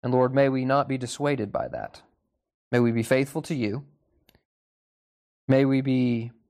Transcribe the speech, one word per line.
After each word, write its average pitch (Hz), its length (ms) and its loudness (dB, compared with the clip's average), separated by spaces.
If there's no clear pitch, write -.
And 123 80 -2
Lord, 127 200 2
may 139 160 4
we 131 160 -2
not 135 220 2
be 135 100 -4
dissuaded 127 540 -4
by 64 180 -4
that. - 340 -12
May 123 80 2
we 117 140 4
be 113 100 0
faithful 135 400 0
to 165 140 -6
you. 117 280 -4
May 135 160 6
we 135 160 2
be 123 500 0